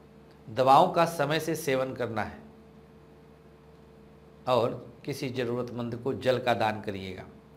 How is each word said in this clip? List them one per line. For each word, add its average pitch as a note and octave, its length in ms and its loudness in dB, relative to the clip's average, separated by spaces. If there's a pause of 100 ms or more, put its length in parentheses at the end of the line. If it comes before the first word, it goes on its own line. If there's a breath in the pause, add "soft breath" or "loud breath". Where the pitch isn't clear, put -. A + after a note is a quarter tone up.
(480)
दवाओं C3 420 6
का E3+ 180 2
समय D3+ 320 -2
से D#3 160 -4
सेवन C3 380 -2
करना A2 300 -4
है F2+ 140 -10 (2000)
और B2 560 0
किसी C#3 260 -6
जरूरतमंद A#2+ 640 -4
को A#2 200 -4
जल B2 240 2
का A#2+ 160 2
दान G#2+ 260 -2
करिएगा। F#2+ 440 -10 (320)